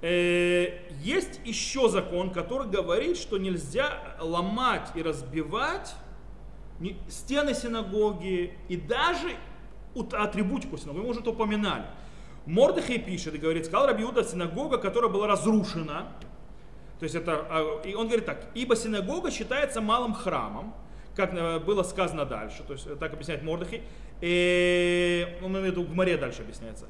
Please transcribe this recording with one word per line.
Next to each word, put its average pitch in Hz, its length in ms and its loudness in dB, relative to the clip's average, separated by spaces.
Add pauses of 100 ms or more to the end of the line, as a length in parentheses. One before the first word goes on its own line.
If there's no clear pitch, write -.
Э, 175 640 4 (340)
есть 285 440 0
еще 233 420 2
закон, 180 420 2
который 226 380 -2
говорит, 196 500 2
что - 200 -2
нельзя 190 800 -2
ломать 185 760 0
и 170 60 -4
разбивать 160 920 -2 (840)
не-, 185 180 -6 (100)
стены 277 460 0
синагоги 196 1000 0 (140)
и 180 80 -2
даже 277 580 0 (600)
ут-, 233 180 -6
атрибутику 208 640 0
синагоги. 147 260 -6
Мы 240 60 -2
уже 233 120 -2
это 233 80 -2
упоминали. 208 560 0 (600)
Мордехей 247 540 4
пишет 160 340 -6
и 151 60 -6
говорит, 160 260 2
сказал 208 220 6
Раби 220 160 4
Иуда, 240 200 2
синагога, 180 540 -2
которая 226 320 2
была 196 160 2
разрушена. 170 840 2 (880)
То - 40 -6
есть 160 120 -2
это, 160 340 0
а, 151 340 0
и 190 120 -6
он 226 100 0
говорит 226 200 2
так, - 280 -6
"Ибо 240 220 4
синагога 220 560 0
считается 262 500 0
малым 226 320 4
храмом", 143 640 -2 (400)
как, 185 180 0
э, 165 260 0
было 190 220 2
сказано 165 440 0
дальше. 110 420 -6
То 147 60 -6
есть, 135 120 -10
э, 151 120 -8
так 156 160 -4
объясняет 147 280 -6
Мордехей. 170 400 -4 (400)
Э, 175 1200 4
он 190 140 0
имеет 190 160 2
в 185 40 0
виду, 175 60 0
в 151 80 -4
Гмаре 180 260 4
дальше 123 260 -4
объясняется. 107 460 -10